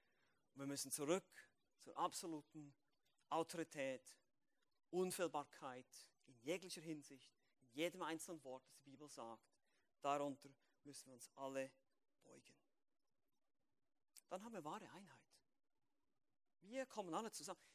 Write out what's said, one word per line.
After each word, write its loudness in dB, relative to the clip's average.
Und -12
wir 0
müssen 0
zurück 6
zur -10
absoluten 0
Autorität, 2
Unfehlbarkeit 2
in -20
jeglicher -2
Hinsicht, -8
in -20
jedem 2
einzelnen -2
Wort, -8
das -20
die -20
Bibel -12
sagt. -8
Darunter 4
müssen -12
wir -14
uns -12
alle 0
beugen. -20
Dann -4
haben -8
wir -4
wahre -4
Einheit. -14
Wir -2
kommen -2
alle 0
zusammen. -8